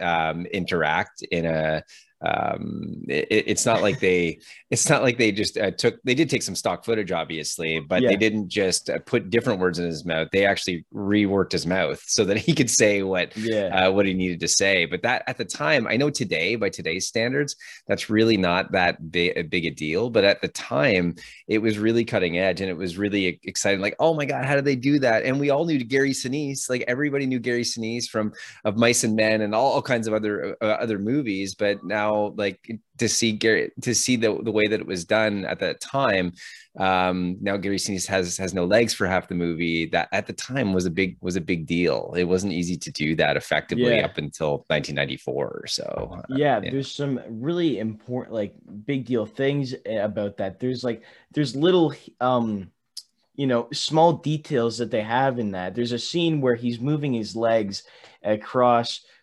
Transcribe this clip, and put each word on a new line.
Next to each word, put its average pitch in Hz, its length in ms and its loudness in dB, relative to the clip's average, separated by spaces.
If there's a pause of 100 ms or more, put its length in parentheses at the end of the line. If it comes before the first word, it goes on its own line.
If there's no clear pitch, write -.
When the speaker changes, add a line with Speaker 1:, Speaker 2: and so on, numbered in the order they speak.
Speaker 1:
um, 82 460 0
interact 85 760 -2
in 85 240 -2
a, 78 380 0 (400)
um, 78 840 -4
it, 71 220 0
it's 107 360 2
not 113 160 4
like 98 160 2
they, 87 400 2 (160)
Speaker 2:
<laughs> - 160 -16
Speaker 1:
it's - 180 2
not 131 140 4
like 123 160 2
they 110 140 4
just, 98 260 -2
uh, 101 140 2
took, - 300 0
they 127 120 2
did 139 160 2
take 123 120 0
some 98 120 -6
stock 90 280 -2
footage, 107 300 -2
obviously, 80 680 -4
but 73 200 0
they 123 120 6
Speaker 2:
Yeah. 101 40 4
Speaker 1:
didn't 107 320 2
just, 95 400 0
uh, - 120 -2
put 104 280 -2
different 113 320 2
words 90 180 0
in 87 60 -2
his 82 220 -6
mouth. 80 260 -2
They 98 140 4
actually 95 480 0
reworked 101 580 2
his 82 140 -2
mouth 85 400 0
so - 180 2
that 101 140 2
he 147 160 2
could 135 160 2
say 101 320 4
what, 92 340 -2
Speaker 2:
Yeah. 98 520 2
Speaker 1:
uh, 95 40 4
what 98 140 4
he 95 80 2
needed 90 260 0
to 85 80 -2
say. 95 380 4
But 85 160 -4
that 120 240 0
at - 100 -4
the 113 80 -4
time, 147 420 0
I 110 120 0
know 143 100 2
today, 92 480 0
by 101 140 0
today's 90 360 -4
standards, 135 480 -2 (320)
that's - 220 -2
really 113 300 4
not 92 340 2
that 87 400 0
bi-, 87 240 2
a 156 60 0
big 90 240 -2
a 82 40 -2
deal. 78 380 -2
But 110 160 4
at 98 160 4
the 90 80 -2
time, 98 680 0 (320)
it 110 100 2
was 107 200 0
really 113 280 2
cutting 90 320 0
edge, 92 240 0
and 95 80 -2
it 87 80 -6
was 87 180 -6
really 101 300 0
e-, 85 160 -4
exciting. 98 380 0
Like, 101 180 -2
"Oh 160 160 2
my 147 100 -2
God, 131 220 -4
how 143 80 2
did 139 100 2
they 139 120 2
do 139 240 2
that?" 113 240 4
And 131 140 0
we 143 120 2
all 147 160 2
knew 143 180 0
Gary 135 280 2
Sinise, 135 580 -4
like, 127 180 -2
everybody 139 380 0
knew 127 140 0
Gary 120 240 0
Sinise 117 440 -4
from, 107 240 -2 (320)
of 104 140 0
Mice 117 260 4
and 107 120 2
Men 107 260 4
and 104 120 -2
all, 123 180 2
all 139 100 2
kinds 117 240 0
of 107 80 0
other, 104 480 -2
uh, - 20 0
other 107 340 0
movies. 101 560 -2
But 101 300 0
now, 104 520 0
like, 101 220 -2 (400)
to 117 100 2
see 110 240 2
Gary, 107 400 2 (100)
to 120 120 0
see 127 220 2
the, 107 260 0
the 113 100 -2
way 104 160 2
that 107 100 0
it - 80 -10
was 90 180 -4
done 107 420 0
at - 120 -4
that 85 220 -2
time, 98 520 0 (460)
um, 92 640 2
now 101 160 -2
Gary 98 220 -2
Sinise 92 280 -4
has, 92 300 -2
has 92 180 -4
no 90 100 0
legs 110 300 4
for 98 120 -2
half 90 220 0
the 92 60 -6
movie. 82 520 0
That 82 260 -2
at 101 140 -2
the - 80 -10
time 123 380 -2
was 92 140 2
a 90 40 -2
big, 90 300 -2
was 90 160 -4
a 95 40 -2
big 82 260 -4
deal. 78 500 0
It 90 80 2
wasn't 92 280 0
easy 85 240 -2
to 73 160 -10
do 78 240 -2
that 76 200 2
effectively 117 600 0
Speaker 2:
Yeah. 107 80 2
Speaker 1:
up - 140 -6
until 73 520 -4
nineteen 73 240 -2
ninety-four 69 540 -4
or - 180 -12
so. - 520 -6
Uh, - 40 -14 (140)
Speaker 2:
Yeah, 135 260 4
Speaker 1:
yeah. - 80 -6
Speaker 2:
there's 135 220 -4
some 139 260 -2 (100)
really 139 500 -2
important, 110 560 -6
like, 107 200 -4 (300)
big 131 220 -4
deal 117 200 0
things 135 480 -2 (120)
about 104 500 -2
that. 95 240 -6
There's, 127 240 -4
like, 113 180 -4 (300)
there's 135 240 -2
little, 160 380 4 (260)
um, 113 500 0 (640)
you 143 120 -2
know, 120 260 2
small 160 400 4
details 131 640 -2
that 117 120 -4
they 110 120 0
have 120 360 2
in 107 140 -2
that. 92 220 -6
There's 120 180 -2
a 123 60 -2
scene 165 440 0
where 123 120 4
he's 120 240 -2
moving 143 360 -2
his 107 200 -4
legs 113 500 0 (380)
across 117 800 2 (220)